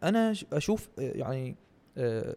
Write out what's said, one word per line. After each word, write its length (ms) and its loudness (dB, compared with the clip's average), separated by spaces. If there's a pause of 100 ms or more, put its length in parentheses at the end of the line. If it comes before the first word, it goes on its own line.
أنا 300 4
ش-، 200 -6
أشوف، 360 0 (100)
آه، 40 -6
يعني، 540 -4 (420)
آه، 380 -2